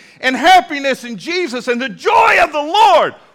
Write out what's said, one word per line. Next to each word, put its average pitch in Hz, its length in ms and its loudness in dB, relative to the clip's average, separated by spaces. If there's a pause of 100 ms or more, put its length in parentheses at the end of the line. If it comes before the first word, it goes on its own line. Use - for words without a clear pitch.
(200)
and 254 160 -2
happiness 277 680 2
in 233 120 -12
Jesus 262 500 -6
and 240 140 -4
the 262 80 -6
joy 427 540 0
of 311 100 -4
the 302 80 -4
Lord. 320 540 2 (200)